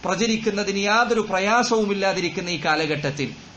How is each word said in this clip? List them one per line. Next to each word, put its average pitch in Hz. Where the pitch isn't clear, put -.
പ്രചരിക്കുന്നതിന് 202
യാതൊരു 220
പ്രയാസവും 208
ഇല്ലാതിരിക്കുന്ന 180
ഈ 160
കാലഘട്ടത്തിൽ, 151